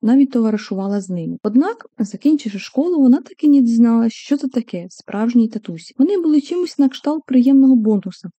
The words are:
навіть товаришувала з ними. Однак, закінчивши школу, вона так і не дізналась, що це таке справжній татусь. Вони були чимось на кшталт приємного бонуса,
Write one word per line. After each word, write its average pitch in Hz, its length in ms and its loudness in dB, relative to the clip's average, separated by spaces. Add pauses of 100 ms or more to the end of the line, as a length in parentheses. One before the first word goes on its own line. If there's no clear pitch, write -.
навіть 269 280 2
товаришувала 208 680 -4
з 190 100 -10
ними. 170 320 -8
Однак, 285 440 -2 (120)
закінчивши 208 600 -4
школу, 320 400 -4
вона 262 180 4
так - 280 -8
і 302 40 2
не 285 120 6
дізналась, 233 520 2
що - 240 -6
це 277 120 -6
таке 196 400 -8
справжній 226 600 -2
татусь. 190 500 -14
Вони 370 200 0
були 302 220 0
чимось 349 380 -6
на 277 100 2
кшталт 294 380 -6
приємного 262 500 4
бонуса, 202 640 -2